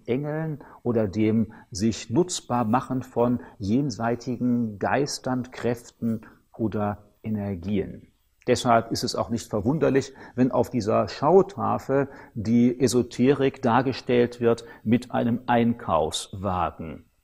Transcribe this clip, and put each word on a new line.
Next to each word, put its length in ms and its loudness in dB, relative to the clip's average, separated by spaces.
Engeln 540 -4
oder 260 2
dem 440 2
sich 380 -2
nutzbar 560 0
machen 380 0
von 380 0
jenseitigen 1200 -2
Geistern, 720 -2
Kräften 720 -4
oder 420 -2
Energien. 840 -4
Deshalb 460 2
ist 100 -4
es 140 -4
auch 120 -2
nicht 220 -6
verwunderlich, 640 0
wenn 180 2
auf 180 0
dieser 380 0
Schautafel 1000 2
die 460 2
Esoterik 800 2
dargestellt 800 2
wird 240 2
mit 260 0
einem 360 -2
Einkaufswagen, 1600 -2